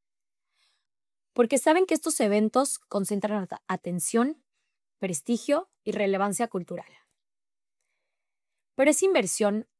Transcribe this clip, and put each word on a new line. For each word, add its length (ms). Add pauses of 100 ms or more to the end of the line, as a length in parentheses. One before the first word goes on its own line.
(1300)
porque 240
saben 280
que 100
estos 260
eventos 580
concentran 640
at-, 240
atención, 760 (580)
prestigio 720 (140)
y 80
relevancia 560
cultural. 460 (1800)
Pero 140
esa 140
inversión 640 (120)